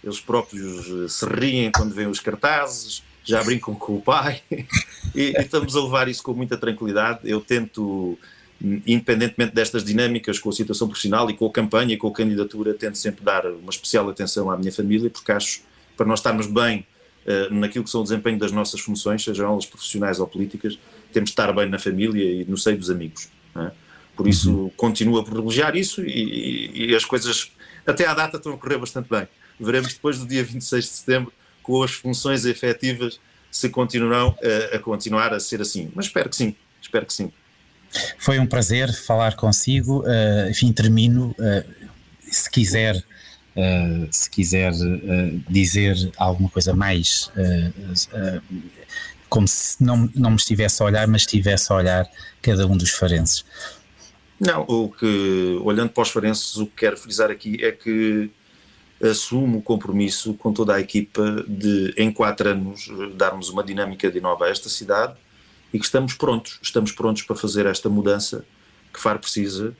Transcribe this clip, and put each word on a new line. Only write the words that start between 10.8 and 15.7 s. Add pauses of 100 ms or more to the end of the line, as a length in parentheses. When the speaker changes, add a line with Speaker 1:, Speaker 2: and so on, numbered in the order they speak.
Speaker 1:
profissional
e
com
a
campanha
e
com
a
candidatura,
tento
sempre
dar
uma
especial
atenção
à
minha
família,
porque
acho, (340)